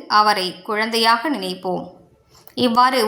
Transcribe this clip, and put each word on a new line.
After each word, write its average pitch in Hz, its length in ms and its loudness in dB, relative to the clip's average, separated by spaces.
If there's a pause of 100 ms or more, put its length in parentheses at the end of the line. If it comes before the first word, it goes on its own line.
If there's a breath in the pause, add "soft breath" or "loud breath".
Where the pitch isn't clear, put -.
அவரை 208 380 2 (140)
குழந்தையாக 226 680 0
நினைப்போம். 185 560 -6 (720 soft breath)
இவ்வாறு 247 500 2